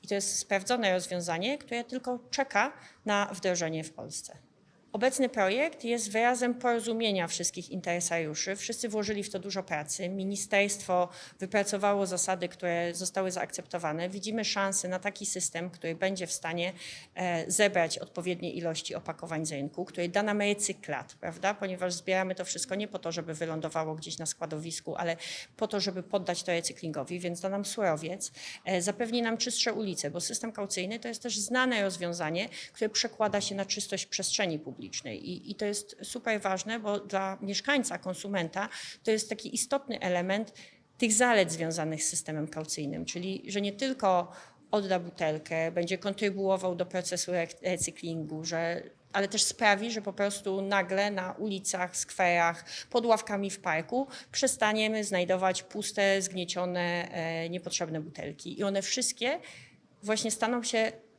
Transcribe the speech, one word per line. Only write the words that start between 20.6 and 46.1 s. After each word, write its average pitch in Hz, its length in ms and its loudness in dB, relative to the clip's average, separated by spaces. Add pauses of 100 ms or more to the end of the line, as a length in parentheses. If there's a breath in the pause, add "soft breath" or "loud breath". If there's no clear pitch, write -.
prawda? 185 340 0
Ponieważ 185 400 -2
zbieramy 185 420 0
to 180 100 -6
wszystko 185 300 -4
nie 208 120 -2
po 202 120 -6
to, 170 120 -4
żeby 165 220 -4
wylądowało 160 640 -2
gdzieś 160 220 -8
na 170 80 -6
składowisku, 160 680 -6
ale 170 220 0 (400 loud breath)
po 220 100 0
to, 208 120 0
żeby 180 240 -2
poddać 180 400 0
to 185 80 -2
recyklingowi, 170 680 -2
więc 175 220 -4
da 190 80 -2
nam 196 160 -2
surowiec, 175 680 0 (340 loud breath)
e, 185 160 2
zapewni 220 400 0
nam 226 160 2
czystsze 233 360 0
ulice, 196 380 -2
bo 175 100 -4
system 226 300 -4
kaucyjny 202 480 -4
to 240 80 -8
jest 226 160 -8
też 214 160 -2
znane 247 420 4
rozwiązanie, 170 680 0 (240 loud breath)
które - 160 0
przekłada 214 520 2
się 202 140 -2
na 196 100 0
czystość 196 400 -4
przestrzeni 185 540 0
publicznej. 143 200 -10 (500)
I, 180 220 -8
i 202 40 -6
to 214 100 -2
jest 208 380 -4
super 220 380 -2
ważne, 202 380 0
bo 208 200 0
dla 190 420 -2
mieszkańca, 202 560 2
konsumenta 185 720 -2 (340 loud breath)
to 226 80 4
jest 214 180 2
taki - 260 -6
istotny 277 440 0
element 185 540 2 (440 loud breath)
tych 220 160 4
zalet 220 380 6
związanych 160 520 0
z - 60 2
systemem 156 380 -2
kaucyjnym, 160 580 -4
czyli 185 420 -4
że 202 140 0
nie 202 120 0
tylko 202 580 2 (400 loud breath)
odda 190 280 4
butelkę, 165 720 0
będzie 175 260 0
kontrybuował 190 800 2